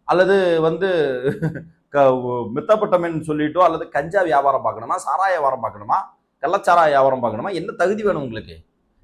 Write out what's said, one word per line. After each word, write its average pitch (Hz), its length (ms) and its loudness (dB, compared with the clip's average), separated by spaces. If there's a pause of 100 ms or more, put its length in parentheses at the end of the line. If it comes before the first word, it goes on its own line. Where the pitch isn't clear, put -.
அல்லது 180 580 2
வந்து 165 280 0 (340)
<laughs> 147 540 -6 (120)
க-, 139 240 4
உ-, 123 420 -4
மித்தப்பட்டமன் 170 640 0
சொல்லிட்டோ 151 360 -4
அல்லது 165 320 0
கஞ்சா 170 320 -2
வியாபாரம் 139 440 2
பார்க்கணுமா, 110 300 -4
சாராய 180 320 0
வியாபாரம் 135 360 0
பார்க்கணுமா, 107 320 -4 (480)
கள்ளச்சாராய 175 420 4
வியாபாரம் 135 380 4
பார்க்கணுமா? 120 300 -4
என்ன 180 180 -6
தகுதி 208 320 -2
வேணும் 175 180 0
உங்களுக்கு? 107 360 -12 (460)